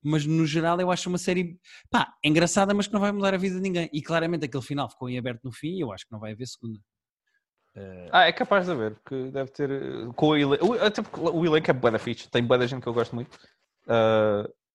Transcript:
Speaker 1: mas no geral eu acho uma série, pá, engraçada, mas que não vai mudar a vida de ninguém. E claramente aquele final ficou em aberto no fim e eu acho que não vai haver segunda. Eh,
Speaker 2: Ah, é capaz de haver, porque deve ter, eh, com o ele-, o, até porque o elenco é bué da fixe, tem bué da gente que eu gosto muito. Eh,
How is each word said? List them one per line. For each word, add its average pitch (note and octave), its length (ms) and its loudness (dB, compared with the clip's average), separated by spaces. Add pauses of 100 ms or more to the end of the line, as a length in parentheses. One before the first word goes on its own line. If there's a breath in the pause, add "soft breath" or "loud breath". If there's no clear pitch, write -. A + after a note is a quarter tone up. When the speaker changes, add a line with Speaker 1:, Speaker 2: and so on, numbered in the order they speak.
Speaker 1:
mas D3 240 0
no D#3+ 200 2
geral E3 340 0
eu F3+ 100 0
acho F3 200 -2
uma F3+ 80 -2
série, F3+ 420 -2 (320 loud breath)
pá, G#3+ 220 0 (100)
engraçada, E3+ 500 4
mas G3+ 140 0
que - 60 -8
não G#3 80 2
vai G3+ 100 2
mudar G3 220 0
a F#3+ 40 0
vida F#3 180 -2
de F#3 60 -4
ninguém. F3 300 -2
E D3 100 -4
claramente E3 440 0
aquele C3 180 -4
final C#3+ 260 -6
ficou B2+ 200 -10
em B2 100 -4
aberto A#2+ 240 -6
no B2+ 80 -8
fim D#3 240 -8
e F#3 60 -4
eu A#2+ 100 -4
acho - 140 -14
que - 60 -20
não A2 100 -12
vai A2 100 -10
haver A#2 160 -10
segunda. A2 320 -12 (960)
Eh, F#2 380 -16
Speaker 2:
Ah, F3+ 140 8
é E3+ 40 2
capaz G3 340 0
de F3+ 60 -4
haver, A2 240 -2
porque C3 340 -10
deve C3+ 220 -6
ter, C#3+ 180 -4
eh, C3 460 -6
com D3+ 140 2
o D3+ 80 6
ele-, C#3+ 240 4
o, G#3 200 2
até G#3 200 0
porque - 180 -10
o E3 260 0
elenco D#3 240 2
é D#3+ 40 6
bué B2 180 2
da A2 80 0
fixe, - 320 -8
tem A#2+ 120 2
bué B2 140 4
da B2 80 4
gente B2+ 160 -4
que - 60 -6
eu A#2+ 60 -4
gosto A#2 200 -2
muito. B2 240 -10 (520 soft breath)
Eh, A2 600 4 (260)